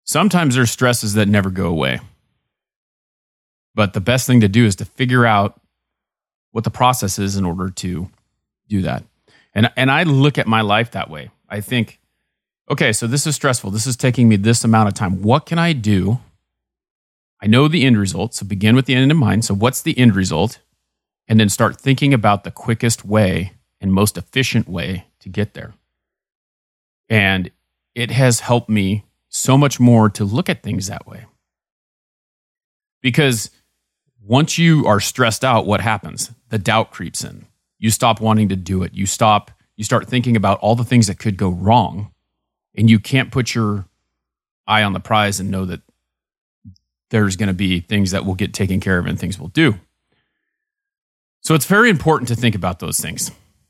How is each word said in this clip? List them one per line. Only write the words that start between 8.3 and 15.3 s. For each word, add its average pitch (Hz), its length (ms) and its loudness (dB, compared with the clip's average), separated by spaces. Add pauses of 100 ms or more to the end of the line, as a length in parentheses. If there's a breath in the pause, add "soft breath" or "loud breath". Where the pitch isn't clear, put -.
do 101 140 -2
that. 69 220 -4 (500 soft breath)
And, 107 220 0
and 131 140 0
I 151 140 2
look 139 340 2
at 131 100 -2
my 110 140 2
life 107 300 0
that - 180 -8
way. 73 220 -16 (180)
I 104 120 -8
think, 117 380 -4 (720)
"Okay, 139 240 0
so 117 140 -4
this 139 180 -2
is 151 100 -2
stressful. 123 360 -2
This 107 160 -4
is 127 80 -4
taking 123 340 2
me 107 60 6
this 110 280 0
amount 110 240 4
of 98 60 -2
time. 92 280 -4
What 117 240 0